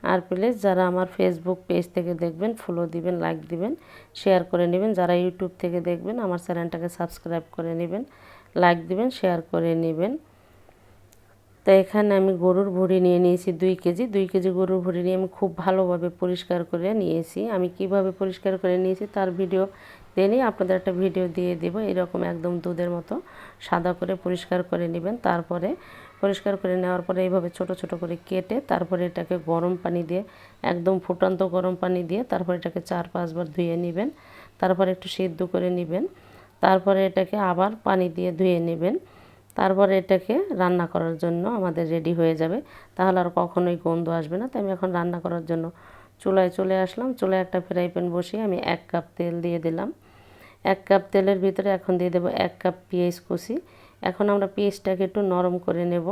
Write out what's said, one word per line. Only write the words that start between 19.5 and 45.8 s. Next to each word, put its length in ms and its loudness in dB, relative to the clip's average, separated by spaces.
দিয়ে 160 4
নিই, 100 4
আপনাদের 300 0
একটা 120 -2
ভিডিও 240 0
দিয়ে 160 0
দেবো। 160 -2
এরকম 300 -2
একদম 200 -4
দুধের 320 -2
মতো 180 -6
সাদা 320 0
করে 140 -2
পরিষ্কার 360 -2
করে 240 0
নেবেন। 200 -2
তারপরে 420 0
পরিষ্কার 400 0
করে 220 0
নেওয়ার 240 0
পরে 200 0
এইভাবে 300 0
ছোট 120 -4
ছোট 120 -6
করে 120 -4
কেটে, 280 -2
তারপরে 400 0
এটাকে 240 -4
গরম 220 0
পানি 260 -2
দিয়ে, 140 -2
একদম 240 2
ফুটন্ত 360 0
গরম 280 0
পানি 260 0
দিয়ে, 220 -2
তারপরে 300 -2
এটাকে 200 -6
চার 220 -2
পাঁচবার 420 -4
ধুয়ে 300 -2
নেবেন। 240 -2
তারপরে 340 2
একটু 200 -12
সিদ্ধ 240 -4
করে 160 0
নেবেন। 260 -4
তারপরে 460 4
এটাকে 280 0
আবার 200 2
পানি 200 4
দিয়ে 220 -2
ধুয়ে 220 4
নেবেন। 260 0
তারপরে 340 4
এটাকে 320 2
রান্না 320 2
করার 300 -2
জন্য 220 0
আমাদের 260 0
রেডি 260 0
হয়ে 200 4
যাবে, 180 0
তাহলে 260 2
আর 60 0
কখনোই 460 2
গন্ধ 220 0
আসবে 220 -4
না। 100 -6
তো 100 -20
আমি 160 -2
এখন 120 -4
রান্না 260 -2
করার 260 -4
জন্য 140 0